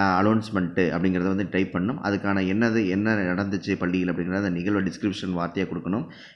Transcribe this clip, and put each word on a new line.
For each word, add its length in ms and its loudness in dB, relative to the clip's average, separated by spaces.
அனௌன்ஸ்மெண்ட்டு 720 2
அப்படிங்கிறத 320 2
வந்து 240 0
டைப் 260 0
பண்ணணும். 260 -2
அதுக்கான 440 0
என்னது, 420 2
என்ன 280 2
நடந்துச்சு 640 -2
பள்ளியில் 340 0
அப்படிங்கிறத 240 -2
அந்த 140 0
நிகழ்வு 320 0
டிஸ்கிரிப்ஷன் 540 -2
வார்த்தையாக 320 -2
கொடுக்கணும். 380 -4